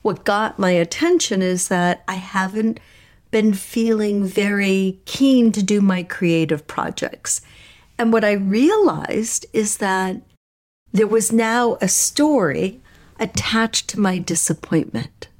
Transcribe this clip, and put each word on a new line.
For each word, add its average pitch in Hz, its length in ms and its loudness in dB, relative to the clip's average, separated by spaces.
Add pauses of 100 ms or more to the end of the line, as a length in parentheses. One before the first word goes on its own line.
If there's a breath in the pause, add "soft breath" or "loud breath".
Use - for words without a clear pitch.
what 196 240 -4
got 208 340 0
my 185 120 2
attention 190 680 0
is 185 280 -2
that 175 380 0
I 190 80 -6
haven't 190 640 -4 (520 soft breath)
been 214 220 2
feeling 214 720 -2
very 196 800 0
keen 254 460 4
to 208 120 -2
do 208 180 2
my 185 220 2
creative 165 640 0
projects. - 720 -6 (560 loud breath)
And 226 140 2
what 220 140 4
I 208 80 4
realized 226 1200 0
is 214 240 -2
that 185 400 -2 (760)
there 208 160 2
was 220 240 2
now 226 500 2
a 190 60 0
story 196 920 0 (380 soft breath)
attached - 680 -2
to 196 100 -8
my 185 180 0
disappointment. - 1120 -4 (120)